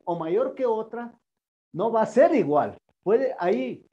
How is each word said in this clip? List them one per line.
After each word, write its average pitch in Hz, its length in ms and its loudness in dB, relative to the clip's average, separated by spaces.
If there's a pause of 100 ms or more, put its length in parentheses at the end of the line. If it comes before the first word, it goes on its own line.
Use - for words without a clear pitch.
o 170 120 -4
mayor 190 380 -2
que 262 100 -4
otra, 233 480 -6 (600)
no 208 180 -2
va 220 120 2
a - 20 2
ser 294 280 4
igual. 143 440 0 (260)
Puede, 247 360 0
ahí 233 540 -2